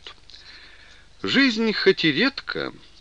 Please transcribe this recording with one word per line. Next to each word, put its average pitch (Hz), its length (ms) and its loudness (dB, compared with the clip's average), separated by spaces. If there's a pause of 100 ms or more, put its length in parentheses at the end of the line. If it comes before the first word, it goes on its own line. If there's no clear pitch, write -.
(1200)
Жизнь 220 520 2
хоть - 320 2
и 151 80 2
редко, 139 600 -4 (280)